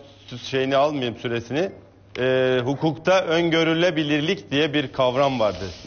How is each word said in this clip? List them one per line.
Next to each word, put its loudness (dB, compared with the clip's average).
sü-, -14
şeyini 0
almayayım, 0
süresini, -4
e, 2
hukukta 2
öngörülebilirlik 0
diye 0
bir -2
kavram 2
vardır. -2